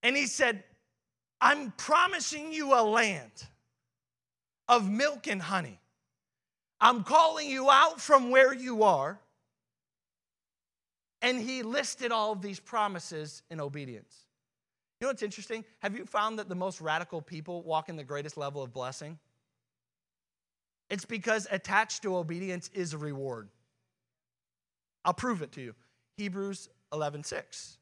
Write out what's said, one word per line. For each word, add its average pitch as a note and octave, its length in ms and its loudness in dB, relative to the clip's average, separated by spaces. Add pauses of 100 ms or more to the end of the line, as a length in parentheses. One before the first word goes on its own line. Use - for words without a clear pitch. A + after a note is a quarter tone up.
And B3+ 140 2
he C#4+ 100 0
said, A3+ 380 0 (760)
"I'm C4+ 320 2
promising D#4+ 800 0
you C#4+ 220 4
a A#3+ 80 6
land G#3 640 0 (1200)
of A3+ 220 4
milk C4 360 -2
and G3+ 140 -4
honey. D#3+ 400 -6 (1000)
I'm A3+ 240 6
calling D#4+ 440 6
you C4 220 2
out C#4+ 300 8
from C4 300 6
where C4 220 8
you B3 300 -2
are." F3 380 2 (2000)
And B3 180 0
he B3+ 220 -6
listed A#3+ 500 -4
all A3 200 0
of F#3+ 100 -6
these G3 180 -10
promises F3 920 -6
in D#3+ 100 -10
obedience. C#3 640 -12 (760)
You A#3+ 60 -4
know C#4 40 0
what's B3+ 120 -6
interesting? G#3+ 420 -8 (160)
Have G3+ 140 -4
you A#3+ 120 -12
found G#3+ 320 -2
that G3 100 -8
the F#3 60 -6
most F3+ 260 -6
radical D#3+ 400 -4
people E3+ 420 -12
walk D#3 260 -2
in E3+ 80 -10
the D3 80 -10
greatest C#3+ 320 -8
level C#3+ 260 -8
of B2 100 -12
blessing? C3+ 460 -10 (1700)
It's F#3+ 160 -8
because A3 460 -2
attached G3 520 -2
to F#3+ 140 -2
obedience F3 560 -6
is F3 220 -6
a D#3 40 -10
reward. C3+ 500 -8 (1600)
I'll F3+ 100 2
prove A3+ 280 -4
it C#3 100 -12
to C#3+ 80 -14
you. A2+ 140 -12 (420)
Hebrews G3 520 -8 (240)
eleven D3 320 -6
six. - 580 -12